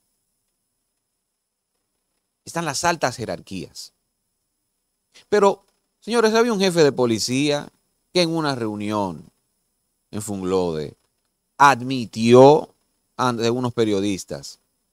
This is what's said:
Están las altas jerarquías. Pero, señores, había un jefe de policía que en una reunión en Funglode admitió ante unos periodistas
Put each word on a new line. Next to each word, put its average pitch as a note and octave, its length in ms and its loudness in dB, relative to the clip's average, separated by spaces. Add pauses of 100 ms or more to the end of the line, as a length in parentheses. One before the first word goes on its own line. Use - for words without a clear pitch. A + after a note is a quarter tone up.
(2500)
Están E3+ 220 -10
las C#3 180 -6
altas D#3+ 320 -2
jerarquías. F2+ 760 -12 (1400)
Pero, G3+ 360 0 (360)
señores, A3 340 0
había A#3 180 2
un G3 80 -2
jefe F3 240 2
de C#3 80 4
policía B2+ 800 -2 (420)
que F3+ 100 0
en E3 120 -2
una D3+ 200 -4
reunión G#2 680 -6 (880)
en G#2 100 -10
Funglode F#2 760 -6 (600)
admitió B2+ 1200 4 (420)
ante A#2 340 -2
unos B2 220 -4
periodistas G2 840 -4 (340)